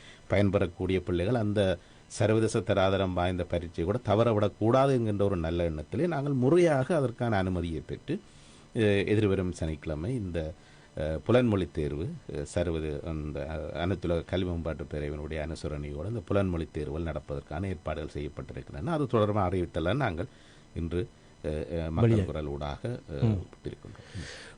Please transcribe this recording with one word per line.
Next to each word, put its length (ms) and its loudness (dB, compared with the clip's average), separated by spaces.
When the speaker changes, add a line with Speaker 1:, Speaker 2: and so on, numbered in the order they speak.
Speaker 1:
பயன்பெறக்கூடிய 680 2
பிள்ளைகள் 360 0
அந்த 440 2
சர்வதேச 540 2
தராதரம் 520 4
வாய்ந்த 320 0
பரீட்சையை 400 -4
கூட 200 0
தவறவிடக்கூடாது 880 4
என்கின்ற 340 2
ஒரு 120 2
நல்ல 340 0
எண்ணத்திலே 360 -2
நாங்கள் 260 -2
முறையாக 640 4
அதற்கான 400 0
அனுமதியை 500 0
பெற்று, 340 -6
அஹ், 320 4
எதிர்வரும் 460 4
சனிக்கிழமை 600 -4
இந்த, 380 -4
அஹ், 300 -2
புலன்மொழி 460 4
தேர்வு, 340 -2
அஹ், 220 -6
சர்வதே-, 500 -2
அந்த, 440 -6
அஹ், 280 -8
அனைத்துலக 480 -2
கல்வி 240 -2
மேம்பாட்டு 360 -4
பேரவையினுடைய 540 -6
அனுசரணையோடு 720 -6
இந்த 200 -6
புலன்மொழி 440 0
தேர்வுகள் 300 -4
நடப்பதற்கான 640 -6
ஏற்பாடுகள் 540 -6
செய்யப்பட்டிருக்கின்றன. 640 -10
அது 200 0
தொடர்பான 420 4
அறிவித்தலை 460 0
நாங்கள் 320 -2
இன்று, 340 -2
அஹ், 40 -4
அஹ், 420 -4
மக்கள் 180 4
Speaker 2:
வெளியே. 160 4
Speaker 1:
குரல் 220 -4
ஊடாக, 360 -6
அஹ், 420 -6
Speaker 2:
ம். 160 4
Speaker 1:
விட்டிருக்கின்றோம். 840 -12